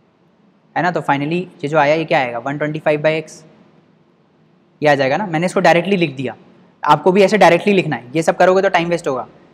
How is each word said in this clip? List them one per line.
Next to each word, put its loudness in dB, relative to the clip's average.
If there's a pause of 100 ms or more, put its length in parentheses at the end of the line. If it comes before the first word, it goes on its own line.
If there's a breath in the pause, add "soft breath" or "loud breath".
(760)
है -2
ना, 0
तो -4
finally -2 (120)
ये -8
जो 0
आया 2
ये -2
क्या -2
आएगा? -4
वन -8
ट्वेंटी -6
फ़ाइव -2
by 0
x, -12 (1500)
ये 2
आ 6
जाएगा 0
ना। -4
मैंने -2
इसको -2
directly 2
लिख -4
दिया, -8 (460)
आपको 2
भी 4
ऐसे 2
directly 4
लिखना -2
है, -18
ये 0
सब -2
करोगे 2
तो 0
time 0
waste -4
होगा। -6 (280)